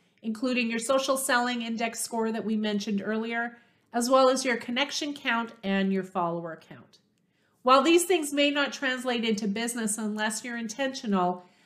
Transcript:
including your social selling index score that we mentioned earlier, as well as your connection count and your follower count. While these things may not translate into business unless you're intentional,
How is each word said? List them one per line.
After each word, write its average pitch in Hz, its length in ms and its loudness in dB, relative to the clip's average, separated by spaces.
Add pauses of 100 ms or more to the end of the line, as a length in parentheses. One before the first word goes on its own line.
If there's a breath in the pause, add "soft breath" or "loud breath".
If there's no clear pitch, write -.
(220 soft breath)
including 233 480 -2
your 226 80 -2
social 269 400 2
selling 247 420 0
index 226 400 -4
score 226 320 -2
that 220 140 -4
we 220 100 0
mentioned 208 480 -2
earlier, 233 540 -4 (340 loud breath)
as 240 160 0
well 262 220 6
as 262 120 2
your 247 140 0
connection 285 560 -4
count 233 400 -2 (100)
and 196 300 0
your 190 100 0
follower 170 640 -4
count. - 320 -20 (640)
While 262 200 8
these 339 220 6
things 311 280 0
may 285 180 4
not 285 220 0
translate 254 500 -2
into 220 240 0
business 220 520 -2
unless 214 460 -4
you're 240 120 -8
intentional, 214 880 -2 (220 loud breath)